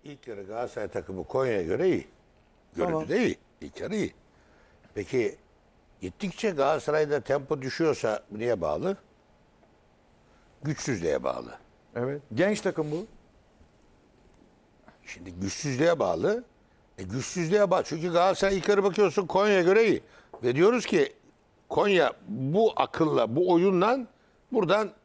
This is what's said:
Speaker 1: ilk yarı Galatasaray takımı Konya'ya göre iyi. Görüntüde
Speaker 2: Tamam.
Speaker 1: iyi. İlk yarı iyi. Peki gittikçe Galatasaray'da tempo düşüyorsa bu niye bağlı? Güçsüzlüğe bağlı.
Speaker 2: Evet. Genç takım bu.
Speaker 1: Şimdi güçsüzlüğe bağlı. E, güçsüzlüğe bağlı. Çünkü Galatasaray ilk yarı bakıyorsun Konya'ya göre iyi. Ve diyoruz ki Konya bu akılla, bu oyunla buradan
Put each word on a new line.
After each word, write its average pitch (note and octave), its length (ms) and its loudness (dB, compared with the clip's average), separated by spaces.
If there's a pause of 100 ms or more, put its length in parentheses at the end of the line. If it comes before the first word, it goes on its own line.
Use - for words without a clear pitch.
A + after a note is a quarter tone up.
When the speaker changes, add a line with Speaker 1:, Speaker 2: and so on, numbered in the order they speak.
Speaker 1:
ilk C#3+ 240 -18
yarı G2+ 160 -12
Galatasaray A2 440 -8
takımı F#2 360 -8
Konya'ya B2 400 0
göre A#2+ 260 0
iyi. C3+ 180 0 (680)
Görüntüde D#3+ 380 -2
Speaker 2:
Tamam. A3+ 140 2
Speaker 1:
iyi. F#2+ 100 -4 (240)
İlk - 180 -16
yarı F3+ 160 -6
iyi. G3 180 -2 (840)
Peki G#2+ 400 -2 (680)
gittikçe F3+ 480 -6
Galatasaray'da D3 720 0
tempo C#3 400 -2
düşüyorsa C3 580 -2 (120)
bu G#2 80 -10
niye A2+ 220 -2
bağlı? F2+ 360 -2 (1700)
Güçsüzlüğe E2+ 600 -2
bağlı. B1 280 -6 (440)
Speaker 2:
Evet. C3+ 260 -6 (120)
Genç G3 280 0
takım D#3 300 -4
bu. D#3 60 -6 (2000)
Speaker 1:
Şimdi F2 280 -16
güçsüzlüğe C3+ 680 -2
bağlı. A#2 440 0 (540)
E, F#2+ 60 -12
güçsüzlüğe E3+ 680 0
bağlı. F3+ 140 2
Çünkü D#3+ 280 -6
Galatasaray F#3+ 440 2
ilk E3 120 -4
yarı G3+ 140 4
bakıyorsun F#3+ 440 2
Konya'ya G3 340 4
göre G3+ 260 6
iyi. D3 160 2 (400)
Ve B2 120 2
diyoruz G#3+ 300 4
ki D3+ 280 2 (560)
Konya E3 440 4 (140)
bu C#3+ 480 2
akılla, C3 600 2
bu F3+ 160 2
oyunla F#3+ 480 4 (520)
buradan G3+ 380 2 (160)